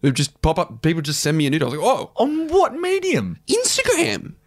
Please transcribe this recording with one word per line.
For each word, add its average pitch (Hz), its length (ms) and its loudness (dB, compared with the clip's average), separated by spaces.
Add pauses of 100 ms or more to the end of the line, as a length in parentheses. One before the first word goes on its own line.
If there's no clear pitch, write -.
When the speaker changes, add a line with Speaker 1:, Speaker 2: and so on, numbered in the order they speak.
Speaker 1:
It 143 60 2
would 131 80 2
just - 260 -4
pop 160 160 2
up. 117 240 -4
People 165 200 0
just 147 180 -4
send 151 180 0
me 151 100 2
a - 20 2
nude. 151 120 0
I 131 40 0
was 123 100 -4
like, 151 100 -2
"Oh." - 300 0
Speaker 2:
On 302 320 0
what 320 320 4
medium? 359 580 -2 (120)
Speaker 1:
Instagram. 453 840 0 (140)